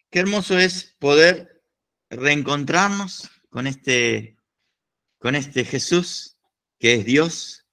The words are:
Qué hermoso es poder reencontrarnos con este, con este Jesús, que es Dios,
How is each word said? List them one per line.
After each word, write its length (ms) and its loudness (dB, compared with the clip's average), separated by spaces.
Qué 100 -2
hermoso 380 0
es 400 -2
poder 640 4
reencontrarnos 1160 -2
con 160 -6
este, 680 -2
con 160 -4
este 300 -4
Jesús, 760 -4
que 160 4
es 100 -2
Dios, 680 -2